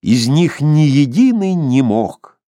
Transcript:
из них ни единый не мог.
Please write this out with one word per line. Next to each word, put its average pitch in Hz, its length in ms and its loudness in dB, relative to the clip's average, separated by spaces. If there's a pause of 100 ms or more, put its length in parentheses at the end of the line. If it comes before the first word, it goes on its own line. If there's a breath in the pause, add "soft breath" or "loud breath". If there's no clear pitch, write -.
из 117 260 0
них 151 320 0
ни 151 220 2
единый 185 720 0
не 135 280 0
мог. 110 640 -4